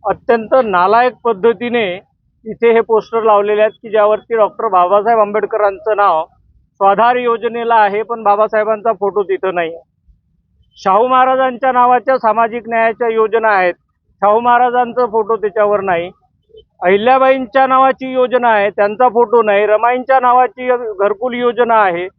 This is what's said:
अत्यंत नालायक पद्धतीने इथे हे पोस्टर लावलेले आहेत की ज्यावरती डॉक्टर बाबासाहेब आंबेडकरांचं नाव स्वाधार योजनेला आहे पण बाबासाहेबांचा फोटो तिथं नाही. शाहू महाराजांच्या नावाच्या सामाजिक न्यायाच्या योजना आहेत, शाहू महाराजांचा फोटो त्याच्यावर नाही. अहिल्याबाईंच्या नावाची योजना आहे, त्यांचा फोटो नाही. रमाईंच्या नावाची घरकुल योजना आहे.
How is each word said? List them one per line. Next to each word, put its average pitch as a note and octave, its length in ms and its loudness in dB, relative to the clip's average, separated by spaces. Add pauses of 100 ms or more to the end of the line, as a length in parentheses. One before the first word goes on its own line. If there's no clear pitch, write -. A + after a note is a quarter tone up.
अत्यंत A3 500 -2 (100)
नालायक G#3 500 2 (100)
पद्धतीने A3+ 600 -2 (600)
इथे A3+ 280 0
हे A3+ 100 4
पोस्टर A3 400 -2
लावलेले G#3 400 2
आहेत G#3+ 100 0
की A3 180 -18
ज्यावरती G#3+ 460 0
डॉक्टर G#3 320 -2
बाबासाहेब G3 520 2
आंबेडकरांचं G#3 760 -2
नाव F3+ 280 0
स्वाधार G3+ 920 -2
योजनेला A#3 640 -2
आहे G#3 220 0
पण A3+ 200 -8
बाबासाहेबांचा G#3+ 720 -2
फोटो G3 320 -4
तिथं F#3 300 -4
नाही. E3 220 -6 (1000)
शाहू G3+ 300 0
महाराजांच्या C4 640 0
नावाच्या B3 460 2
सामाजिक A3+ 500 -2
न्यायाच्या A3+ 420 -2
योजना A3 400 0
आहेत, F#3 240 0 (480)
शाहू G#3 180 2
महाराजांचा A#3+ 680 0
फोटो A3 300 -2
त्याच्यावर G#3 460 -2
नाही. F3+ 280 -4 (720)
अहिल्याबाईंच्या C4 840 2
नावाची C4 460 0
योजना B3 360 0
आहे, G#3 220 2
त्यांचा G#3 380 0
फोटो A#3 340 2
नाही. G#3 240 2
रमाईंच्या A#3+ 540 2
नावाची B3 480 0
घरकुल A3 680 -2
योजना A#3+ 480 0
आहे. F3+ 240 -2 (120)